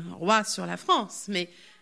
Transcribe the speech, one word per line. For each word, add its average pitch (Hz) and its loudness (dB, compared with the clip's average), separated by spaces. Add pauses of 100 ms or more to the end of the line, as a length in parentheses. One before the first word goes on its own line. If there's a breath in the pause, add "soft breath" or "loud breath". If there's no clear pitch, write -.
(140)
roi 214 4
sur 185 -4
la 175 -4
France, 262 0
mais 175 -2 (320 loud breath)